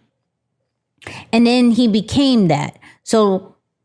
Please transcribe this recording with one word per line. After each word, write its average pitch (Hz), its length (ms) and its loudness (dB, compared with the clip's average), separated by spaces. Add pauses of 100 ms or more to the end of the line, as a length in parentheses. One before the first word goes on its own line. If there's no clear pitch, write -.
(1300)
and 233 140 2
then 240 240 2
he 233 180 0
became 220 600 0
that." 143 280 -4 (280)
So 202 500 -2 (300)